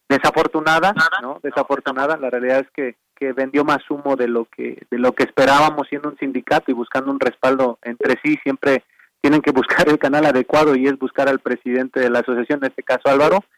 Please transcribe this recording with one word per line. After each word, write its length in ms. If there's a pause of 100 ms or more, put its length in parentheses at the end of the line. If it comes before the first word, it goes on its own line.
(100)
desafortunada, 840 (280)
¿no? 200
Desafortunada. 760
La 100
realidad 320
es 120
que, 240 (180)
que 180
vendió 320
más 140 (120)
humo 260
de 120
lo 180
que, 440
de 80
lo 140
que 120
esperábamos 640
siendo 200
un 100
sindicato 520
y 40
buscando 360
un 100
respaldo 640
entre 400
sí. 200
Siempre 420 (380)
tienen 180
que 120
buscar 360
el 100
canal 280
adecuado 500
y 100
es 120
buscar 300
al 100
presidente 600
de 120
la 80
asociación, 440
en 60
este 140
caso 260
Álvaro, 300 (200)